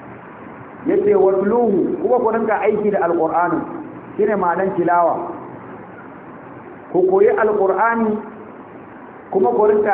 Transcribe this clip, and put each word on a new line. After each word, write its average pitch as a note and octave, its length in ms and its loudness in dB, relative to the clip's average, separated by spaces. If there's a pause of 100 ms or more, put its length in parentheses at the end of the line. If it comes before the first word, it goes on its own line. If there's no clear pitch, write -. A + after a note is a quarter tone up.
(880)
Yace, G4+ 260 4
"Watluhu, F#3+ 840 4
kuma A#3 160 2
ku A3 160 2
rinka A3+ 220 0 (100)
aiki G#3 260 2
da G3 140 2
Alqur'ani." E3 560 2 (560)
Shine G#3+ 180 2
ma'anar F#3 400 0
tilawa. E3+ 400 4 (1800)
Ku F3+ 160 4
koyi G3 220 4
Alqur'ani, G#3+ 880 2 (1120)
kuma A#3+ 220 0
ku G#3+ 160 2
rinka G#3 240 2